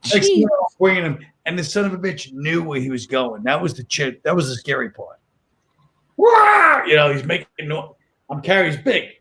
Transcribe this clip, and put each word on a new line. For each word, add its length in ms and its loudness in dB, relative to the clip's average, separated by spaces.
Next 160 4
thing 120 4
you 60 6
know, 140 0
I'm 200 -4
bringing 240 2
him, 220 -6
and 120 -6
the 60 -6
son 220 -4
of 80 -4
a 40 -8
bitch 360 -10
knew 300 -2
where 160 -6
he 100 -4
was 160 -8
going. 380 -4
That 180 0
was 120 -4
the 100 -14
ch-, 400 -6
that 120 0
was 140 0
the 60 -6
scary 340 -6
part. 300 -18
Wah! 680 6
You 100 2
know, 180 4
he's 100 -4
making 240 -4
no-, 340 -8
I'm 120 -10
carrying, 320 2
he's 80 -8
big. 400 -2